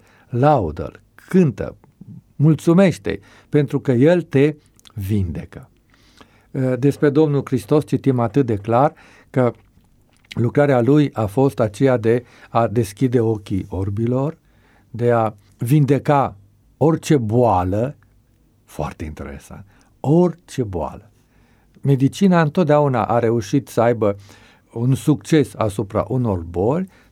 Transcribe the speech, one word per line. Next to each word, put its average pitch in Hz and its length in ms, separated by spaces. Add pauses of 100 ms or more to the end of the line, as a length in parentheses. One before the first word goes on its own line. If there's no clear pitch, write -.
(280)
laudă-L, 113 720 (280)
cântă, 135 480 (600)
mulțumește-i, 160 840 (280)
pentru 143 320
că - 120
El 156 300
te 143 320 (400)
vindecă.” 95 760 (1080)
Despre 143 320
Domnul 143 340
Hristos 139 420
citim 131 320
atât 120 280
de 113 100
clar 117 380 (360)
că 123 220 (760)
lucrarea 127 520
Lui 139 320
a 110 140
fost 135 340
aceea 127 360
de 113 280 (260)
a 117 160
deschide 120 540
ochii 107 480
orbilor, 113 680 (520)
de 120 220
a 110 220 (240)
vindeca 135 800 (400)
orice 156 400
boală, 110 800 (680)
foarte - 400
interesant, 71 640 (340)
orice 170 600
boală. 87 480 (720)
Medicina 139 580
întotdeauna 147 640
a 117 140
reușit 117 500
să - 120
aibă 110 360 (560)
un 120 220
succes - 640
asupra 104 520
unor 117 300
boli, 98 500 (240)